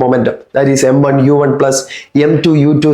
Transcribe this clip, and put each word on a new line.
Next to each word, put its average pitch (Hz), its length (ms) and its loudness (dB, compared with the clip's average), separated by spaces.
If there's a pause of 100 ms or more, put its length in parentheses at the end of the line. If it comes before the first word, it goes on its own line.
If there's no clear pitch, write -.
momentum. 123 320 0 (200)
That 135 180 0
is 135 160 -2
എം 131 160 2
വൺ 139 120 0 (100)
യു 147 160 2
വൺ 139 160 0
plus 135 180 0 (480)
എം 151 80 0 (120)
ടു 170 60 2 (120)
യു 147 80 2 (140)
ടു 151 100 2